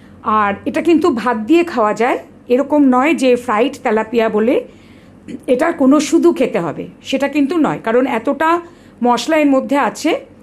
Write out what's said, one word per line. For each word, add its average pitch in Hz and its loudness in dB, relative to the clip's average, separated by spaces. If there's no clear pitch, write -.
আর 208 0
এটা - -4
কিন্তু 320 2
ভাত 220 -2
দিয়ে 311 2
খাওয়া 220 0
যায়, 254 0
এরকম 277 2
নয় 262 2
যে 247 2
ফ্রাইড 240 -2
তেলাপিয়া 220 0
বলে 220 0
এটা 294 0
কোনো 285 4
শুধু 330 2
খেতে - -2
হবে, 170 -8
সেটা 269 -4
কিন্তু 285 0
নয়, 175 0
কারণ 247 2
এতটা 285 -2
মশলা 240 0
এর 302 2
মধ্যে 269 0
আছে, 240 -2